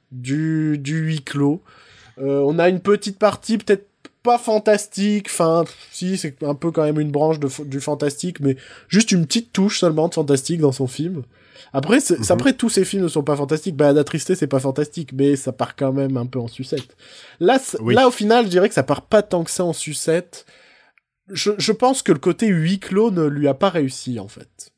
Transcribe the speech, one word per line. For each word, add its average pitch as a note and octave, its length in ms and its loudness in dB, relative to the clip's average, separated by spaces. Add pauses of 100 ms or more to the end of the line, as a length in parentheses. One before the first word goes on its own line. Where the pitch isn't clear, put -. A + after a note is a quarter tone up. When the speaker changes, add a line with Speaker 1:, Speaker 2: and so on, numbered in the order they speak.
(120)
Speaker 1:
du, D3+ 680 -2
du C#3+ 200 -4
huis D#3 240 -2
clos. C#3+ 400 0 (580)
Euh, C#3 260 0
on D3+ 120 0
a E3+ 100 4
une F#3 120 0
petite G3+ 380 -2
partie G#3+ 380 0
peut-être G3+ 320 0 (340)
pas A#3+ 160 4
fantastique, G#3 920 0
enfin, E3 340 2 (280)
si, F#3 260 -4
c'est D3 260 -10
un C#3+ 100 -2
peu E3 160 -4
quand D#3+ 120 0
même D3+ 180 0
une D3+ 100 -2
branche D3+ 300 2
de C#3+ 80 0
f-, D3 180 -10
du C#3 140 -6
fantastique, D3 600 -4
mais C3+ 160 2 (320)
juste A3 240 2
une E3+ 140 2
petite - 260 -4
touche G3 280 0
seulement D#3+ 280 2
de E3+ 60 -10
fantastique D3 460 0
dans C#3+ 120 4
son C3 140 -4
film. D#3 360 -6 (520)
Après, A#3 260 2
c'est, - 200 0
Speaker 2:
Mhm. - 100 -4
Speaker 1:
après, B3+ 240 2
tous A#3 160 -2
ces F#3+ 160 2
films G3 160 -4
ne F3 60 0
sont D3+ 160 -2
pas D3 120 0
fantastiques. D3 400 -4
Balade C#3+ 220 6
attristée, D3+ 380 0
c'est D3 100 -2
pas C#3 140 0
fantastique, D3 520 -4
mais C#3 240 2
ça C3+ 160 -6
part A#2+ 240 -6
quand C3+ 160 -2
même C3+ 240 -2
un A#2+ 80 -4
peu B2+ 140 -8
en A#2 80 -4
sucette. - 500 -10 (440)
Là, A3 180 4
c'est, - 240 -8
Speaker 2:
Oui. A#2 120 4
Speaker 1:
là, C4 120 6
au C4+ 60 4
final, A3+ 340 2
je F#3 40 -4
dirais F3+ 180 4
que - 60 -12
ça - 100 2
part - 180 -2
pas G#3+ 200 4
tant F3+ 220 -2
que - 60 -8
ça - 140 -2
en E3+ 100 0
sucette. - 720 -4 (840)
Je, G3 280 -2
je G#3 140 0
pense C4 300 2
que F#3+ 100 4
le D3+ 60 0
côté F#3 280 0
huis F#3 320 2
clos G#3 320 0
ne E3+ 160 0
lui C#3+ 220 0
a C3+ 60 2
pas F#3+ 160 0
réussi, C3 500 -4
en G2 80 -12
fait. - 500 -20